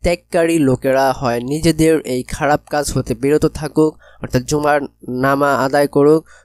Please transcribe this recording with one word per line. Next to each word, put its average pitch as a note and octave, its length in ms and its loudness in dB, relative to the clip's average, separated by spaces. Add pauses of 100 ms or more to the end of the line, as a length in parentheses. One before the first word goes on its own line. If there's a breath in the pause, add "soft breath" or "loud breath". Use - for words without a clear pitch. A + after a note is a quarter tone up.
ত্যাগকারী E3+ 560 0
লোকেরা C3+ 540 2
হয় A#2+ 280 -2
নিজেদের D#3+ 600 0
এই B2+ 220 -6
খারাপ D3 380 -2 (100)
কাজ D3 220 -4
হতে C3 220 -4
বিরত C#3 320 0
থাকুক, D#3 520 0 (240 soft breath)
অর্থাৎ B2 200 -4
জুমার D3 380 0 (280)
নামা C#3 460 0
আদায় C#3 320 2
করুক, D3 380 4 (200 soft breath)